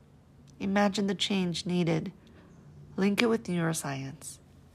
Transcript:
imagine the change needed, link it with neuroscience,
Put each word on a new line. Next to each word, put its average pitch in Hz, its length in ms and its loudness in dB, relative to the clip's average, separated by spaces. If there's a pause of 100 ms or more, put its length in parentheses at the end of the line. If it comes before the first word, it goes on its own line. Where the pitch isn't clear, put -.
(600)
imagine 202 480 2
the 202 80 0
change 180 500 -2
needed, 175 460 2 (840)
link 196 240 2
it 240 80 4
with 226 160 0
neuroscience, 156 920 -4 (360)